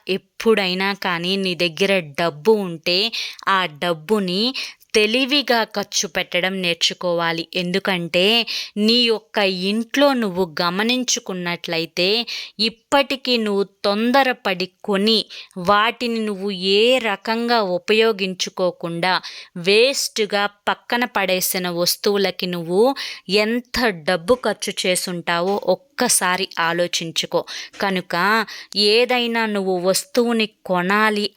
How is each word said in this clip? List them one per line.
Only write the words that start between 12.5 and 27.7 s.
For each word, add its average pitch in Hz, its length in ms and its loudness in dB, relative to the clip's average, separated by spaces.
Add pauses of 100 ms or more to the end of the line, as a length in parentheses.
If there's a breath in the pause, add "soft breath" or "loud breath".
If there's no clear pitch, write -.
ఇప్పటికీ 254 800 0
నువ్వు 202 260 0 (180)
తొందరపడి 220 880 0 (160)
కొని 208 340 2 (480 loud breath)
వాటిని 226 540 2
నువ్వు 208 300 -4 (220)
ఏ 202 100 4 (220)
రకంగా 226 540 0 (160)
ఉపయోగించుకోకుండా 185 1400 0 (520 loud breath)
వేస్ట్‌గా 208 800 2 (220)
పక్కన 240 440 -2
పడేసిన 185 640 0
వస్తువులకి 185 720 0
నువ్వు 180 360 0 (560 loud breath)
ఎంత 226 380 -2 (280)
డబ్బు 180 380 0
ఖర్చు - 360 -4
చేసుంటావో 180 760 -2 (160)
ఒక్కసారి 185 760 0 (140)
ఆలోచించుకో. 170 800 -2 (400 loud breath)